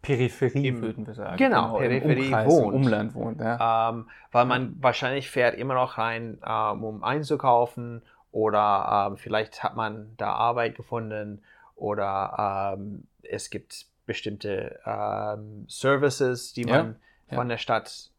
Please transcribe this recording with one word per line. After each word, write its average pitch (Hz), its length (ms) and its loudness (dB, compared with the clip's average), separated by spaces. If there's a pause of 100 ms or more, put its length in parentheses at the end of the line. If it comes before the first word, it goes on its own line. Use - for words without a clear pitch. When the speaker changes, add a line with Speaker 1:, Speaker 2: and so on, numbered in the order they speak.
Speaker 1:
Peripherie, 127 640 2
Speaker 2:
Im 120 140 -2
Speaker 1:
würden 110 240 -6
wir 107 80 -14
sagen. 104 220 -8
Speaker 2:
Genau, 151 380 4
Speaker 1:
Genau, 101 40 2
im - 40 2 (180)
Speaker 2:
Peripherie 131 260 4
Speaker 1:
Umkreis, 113 200 2
im 143 40 6
Speaker 2:
wohnt. 127 240 6
Speaker 1:
Umland 113 400 2
wohnt, 117 260 -6
ja. 113 500 2
Speaker 2:
Ähm, 113 180 -10 (240)
weil 123 140 6
man 127 160 2
Speaker 1:
Ja. 117 180 -6
Speaker 2:
wahrscheinlich 131 500 0
fährt 123 260 4
immer 131 180 -4
noch 127 240 0
rein, 113 480 -4
ähm, 107 380 -2
um 107 200 -8
einzukaufen 123 1000 2 (300)
oder, 104 800 4
ähm, 98 80 -8
vielleicht 107 440 -4
hat 107 140 -2
man 110 400 -6
da 104 160 -2
Arbeit 117 440 0
gefunden 107 680 -8 (340)
oder, 98 1000 -2
ähm, 101 280 -12 (160)
es - 280 -8
gibt - 360 -12 (200)
bestimmte, 104 800 -6
ähm, 107 840 -6
Services, 135 880 2
die 120 120 -6
Speaker 1:
Ja, 120 180 4
Speaker 2:
man 113 120 -8 (320)
Speaker 1:
ja. 131 80 -6
Speaker 2:
von 123 120 -2
der 117 100 -4
Stadt - 600 -4